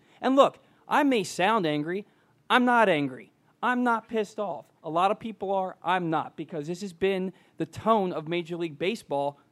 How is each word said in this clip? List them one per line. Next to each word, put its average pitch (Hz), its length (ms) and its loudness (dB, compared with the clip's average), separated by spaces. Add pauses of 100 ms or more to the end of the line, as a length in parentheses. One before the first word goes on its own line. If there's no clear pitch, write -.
(200)
And 262 160 2
look, 262 220 6 (300)
I 262 140 2
may 254 220 2
sound 190 420 0
angry. 156 400 -4 (420)
I'm 247 160 4
not 233 240 4
angry. 139 440 -2 (280)
I'm 247 220 0
not 233 260 0
pissed 220 300 -4
off. 190 280 -8 (180)
A 165 40 -10
lot 175 220 2
of 208 80 -2
people 208 340 -8
are. 185 300 -2
I'm 180 260 0
not, 147 280 -2
because 156 320 -10
this 175 120 -8
has 196 120 -10
been 190 400 -2 (240)
the 160 100 -4
tone 196 460 0
of 151 160 -8
Major 170 280 -4
League 165 220 -6
Baseball 143 640 -4 (120)